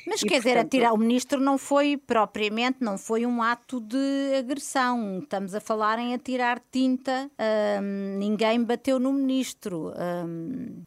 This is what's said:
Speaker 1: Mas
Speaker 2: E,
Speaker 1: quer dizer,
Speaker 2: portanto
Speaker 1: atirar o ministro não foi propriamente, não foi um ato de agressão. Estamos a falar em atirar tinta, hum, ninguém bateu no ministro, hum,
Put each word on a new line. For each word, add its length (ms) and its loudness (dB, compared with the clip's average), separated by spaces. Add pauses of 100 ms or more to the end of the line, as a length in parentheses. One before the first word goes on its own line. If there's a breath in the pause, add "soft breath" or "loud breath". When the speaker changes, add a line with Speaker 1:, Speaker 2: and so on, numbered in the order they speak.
Speaker 1:
Mas 160 -2
Speaker 2:
E, 40 2
Speaker 1:
quer 120 4
dizer, 160 2
Speaker 2:
portanto 140 4
Speaker 1:
atirar 260 4
o 20 4
ministro 440 2
não 180 4
foi 400 2
propriamente, 840 0
não 160 -2
foi 300 -2
um 160 0
ato 380 -2
de 580 0
agressão. 800 -2
Estamos 360 -6
a 60 -4
falar 380 0
em 160 -2
atirar 440 -2 (140)
tinta, 580 0 (520)
hum, 360 -4
ninguém 440 2
bateu 360 0
no 140 2
ministro, 800 -2 (340)
hum, 600 -8